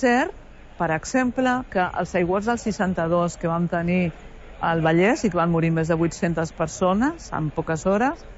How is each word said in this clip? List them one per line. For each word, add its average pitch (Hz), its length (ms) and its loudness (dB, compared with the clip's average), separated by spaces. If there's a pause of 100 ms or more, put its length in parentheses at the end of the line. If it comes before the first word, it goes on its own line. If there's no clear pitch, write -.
cert, 262 320 2 (440)
per 165 160 0
exemple, 247 640 0 (140)
que 180 160 2 (160)
els - 160 -4
aiguats 190 320 0
del 240 120 0
seixanta-dos 175 760 0
que 170 120 -2
vam 170 200 0
tenir 175 420 0 (500)
al 165 200 2
Vallès 175 400 4
i 214 80 2
que 175 80 -2
van 170 120 2
morir 165 240 2
més 160 160 0
de 165 80 2
vuit-centes 165 560 -2
persones 196 800 0
en 156 200 -4
poques 160 320 -4
hores, 185 360 2 (160)